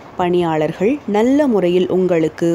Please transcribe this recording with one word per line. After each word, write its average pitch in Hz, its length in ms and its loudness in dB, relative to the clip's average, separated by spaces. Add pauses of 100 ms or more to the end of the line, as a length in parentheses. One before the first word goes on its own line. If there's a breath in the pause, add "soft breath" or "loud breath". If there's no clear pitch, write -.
(160)
பணியாளர்கள் 175 800 -2 (140)
நல்ல 254 400 2
முறையில் 185 420 2
உங்களுக்கு 170 640 0